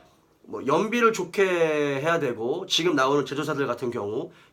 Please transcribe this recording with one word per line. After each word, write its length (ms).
뭐 220
연비를 460
좋게 320
해야 760
되고, 460
지금 300
나오는 300
제조사들 420
같은 240
경우 400